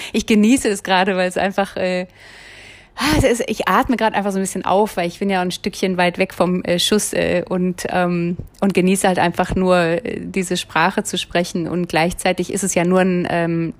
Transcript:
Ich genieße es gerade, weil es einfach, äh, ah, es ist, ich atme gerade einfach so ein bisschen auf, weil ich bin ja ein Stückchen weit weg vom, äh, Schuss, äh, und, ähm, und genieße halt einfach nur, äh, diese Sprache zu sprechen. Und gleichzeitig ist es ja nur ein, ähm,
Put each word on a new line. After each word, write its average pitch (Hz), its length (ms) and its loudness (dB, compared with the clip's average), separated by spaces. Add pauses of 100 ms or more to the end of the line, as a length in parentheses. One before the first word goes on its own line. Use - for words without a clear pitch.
(120)
Ich 226 140 -2
genieße 226 420 4
es 196 140 -2
gerade, 190 340 2
weil 185 100 0
es 185 120 -4
einfach, 196 400 -2
äh, 185 280 -2 (880)
ah, 294 220 2
es - 80 2
ist, 233 240 2
ich - 200 -4
atme 233 280 2
gerade 214 180 0
einfach 202 180 0
so 190 60 -2
ein 190 40 0
bisschen 190 240 -6
auf, 202 320 2
weil 175 100 -2
ich 175 100 -10
bin 202 120 -2
ja 185 100 0
ein 180 100 -2
Stückchen 185 460 -4
weit 180 220 0
weg 185 160 -2
vom, 185 300 0
äh, 175 140 0
Schuss, - 360 0
äh, 170 340 0
und, 180 400 -2
ähm, 175 480 0 (240)
und 196 140 2
genieße 190 340 4
halt 180 100 2
einfach 175 360 0
nur, 185 240 4
äh, 170 420 0
diese 180 380 -4
Sprache 180 460 0
zu - 120 -6
sprechen. 175 500 -4
Und 175 220 -2
gleichzeitig 180 640 0
ist 196 120 -2
es 180 100 -2
ja 170 100 2
nur 185 160 4
ein, 180 300 2
ähm, 165 500 -2